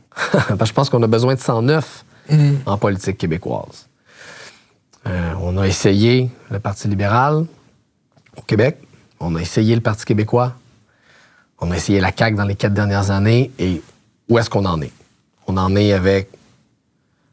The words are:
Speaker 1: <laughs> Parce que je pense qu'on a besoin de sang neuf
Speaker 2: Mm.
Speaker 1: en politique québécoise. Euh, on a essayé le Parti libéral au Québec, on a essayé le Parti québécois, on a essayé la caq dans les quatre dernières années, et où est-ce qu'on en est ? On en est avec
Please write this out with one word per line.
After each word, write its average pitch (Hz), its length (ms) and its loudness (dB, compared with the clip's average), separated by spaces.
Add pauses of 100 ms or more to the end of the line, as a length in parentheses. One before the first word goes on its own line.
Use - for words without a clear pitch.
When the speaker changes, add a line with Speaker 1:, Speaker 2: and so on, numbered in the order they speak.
(140)
Speaker 1:
<laughs> - 180 -6
Parce 107 260 0
que 113 80 0
je 107 60 -4
pense 135 180 2
qu'on 117 120 2
a 113 40 4
besoin 117 280 2
de 127 60 -4
sang 117 220 -2
neuf 147 420 -2 (260)
Speaker 2:
Mm. 147 260 4 (100)
Speaker 1:
en 101 100 0
politique 98 400 -2
québécoise. - 720 -6 (1160)
Euh, 87 340 -4
on 90 160 -2
a 98 100 2
essayé 113 640 2 (200)
le 104 80 -6
Parti 101 280 -6
libéral 120 600 0 (920)
au - 60 -18
Québec, 117 340 0 (420)
on 82 160 -6
a 82 60 -4
essayé 110 340 0
le 113 60 2
Parti 110 240 -4
québécois, 120 480 0 (1040)
on 85 120 -4
a 90 60 -4
essayé 98 240 0
la 92 120 0
caq 113 220 0
dans 101 100 -2
les 101 100 -2
quatre 104 200 -2
dernières 101 360 0
années, 113 480 2
et 87 220 -2 (480)
où 117 100 4
est-ce 113 120 0
qu'on 98 160 0
en 82 160 -2
est ? 64 100 -10 (540)
On 95 100 -2
en 95 180 0
est 104 200 4
avec 98 340 2 (1040)